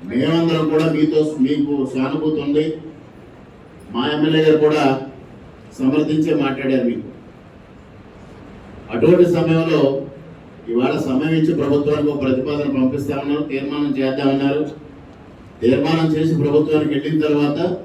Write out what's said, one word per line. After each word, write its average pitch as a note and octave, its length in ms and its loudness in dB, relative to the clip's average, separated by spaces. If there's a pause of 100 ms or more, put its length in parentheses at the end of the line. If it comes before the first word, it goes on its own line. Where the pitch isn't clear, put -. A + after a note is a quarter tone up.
మేమందరం D#3 640 0
కూడా D#3 220 2
మీతో, D3+ 260 2 (260)
మీకు C#3+ 260 0 (220)
సానుభూతి D3+ 520 -2
ఉంది. D3+ 200 0 (1300)
మా A#2+ 80 -2 (120)
ఎమ్మెల్యే D#3 300 2
గారు D#3 200 6
కూడా D3+ 200 4 (920)
సమర్థించే D3+ 540 2 (120)
మాట్లాడారు C3 460 0
మీకు. - 180 -6 (1900)
అటువంటి F3 320 6 (100)
సమయంలో E3 460 2 (920)
ఇవాళ C3 220 0 (140)
సమయం D3+ 300 0
ఇచ్చి D#3 220 2
ప్రభుత్వానికి D3 520 0
ఒక C#3 120 -4
ప్రతిపాదన C#3+ 440 -2 (100)
పంపిస్తా C3+ 440 -2
ఉన్నారు, D3 280 -2
తీర్మానం C#3 480 -4
చేద్దామన్నారు. C#3 640 0 (1000)
తీర్మానం D3+ 540 2
చేసి D#3+ 280 0
ప్రభుత్వానికి D3+ 520 2
వెళ్ళిన D3+ 320 -2
తర్వాత D3 320 2 (260)